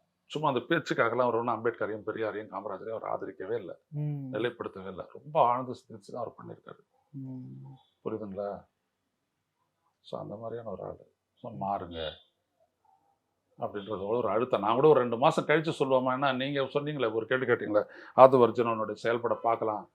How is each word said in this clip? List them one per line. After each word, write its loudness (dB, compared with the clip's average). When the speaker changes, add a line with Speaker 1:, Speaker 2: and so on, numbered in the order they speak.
Speaker 1:
சும்மா -2
அந்த 2
பேச்சுக்காகலாம் 2
அவர் 4
ஒன்றும் -2
அம்பேத்கரையும் -2
பெரியாரையும் -4
காமராஜரையும் -8
அவர் -4
ஆதரிக்கவே -6
இல்ல, -10
Speaker 2:
ம். -6
Speaker 1:
நிலைப்படுத்தவே -6
இல்ல. -12
ரொம்ப 0
ஆழ்ந்து 0
சிந்திச்சு -16
தான் -8
அவர் -10
பண்ணியிருக்காரு. -18
Speaker 2:
ம். -12
Speaker 1:
புரியுதுங்களா? -8
So -12
அந்த -12
மாதிரியான -10
ஒரு -10
ஆளு. -14
So -16
மாறுங்க -6
அப்படின்றத -6
ஒரு 0
அழுத்தம். 0
நான் 2
கூட 6
ஒரு 8
ரெண்டு 0
மாசம் 2
கழிச்சு 2
சொல்லுவோமா, 2
ஏன்னா 0
நீங்க -2
சொன்னீங்களே, -2
ஒரு -2
கேள்வி 0
கேட்டீங்களே, 2
ஆதவ 12
அர்ஜுனனுடைய -2
செயல்பட -2
பார்க்கலாம் -2